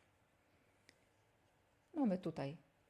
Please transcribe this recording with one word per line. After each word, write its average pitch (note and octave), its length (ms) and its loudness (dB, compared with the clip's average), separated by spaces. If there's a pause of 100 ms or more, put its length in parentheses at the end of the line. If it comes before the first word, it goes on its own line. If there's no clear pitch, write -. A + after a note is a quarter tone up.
(1900)
Mamy A#3 240 4
tutaj, D#3+ 400 -4 (320)